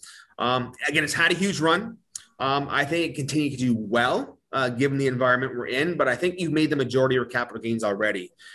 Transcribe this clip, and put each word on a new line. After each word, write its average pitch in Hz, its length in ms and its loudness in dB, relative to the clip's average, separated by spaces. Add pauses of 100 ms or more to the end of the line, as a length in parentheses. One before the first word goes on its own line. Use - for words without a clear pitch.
(380)
Um, 123 340 0 (160)
again, 151 160 2
it's 143 100 -4
had 170 160 2
a 175 60 2
huge 175 240 0
run. 180 380 0 (400)
Um, 139 320 0
I 139 140 0
think 165 260 -2
it 165 60 -14
continued 143 360 -2
to 135 60 -10
do 123 180 2
well, 120 600 0 (140)
uh, 127 180 0
given 135 280 0
the 135 80 0
environment 127 480 2
we're 120 120 -6
in, 156 300 -2
but 143 120 2
I 123 80 0
think 180 240 -2
you've 165 120 -2
made 156 180 2
the 151 60 0
majority 131 380 2
of 127 60 4
your 117 60 -4
capital 120 340 -4
gains 113 240 -2
already. 101 480 0 (220)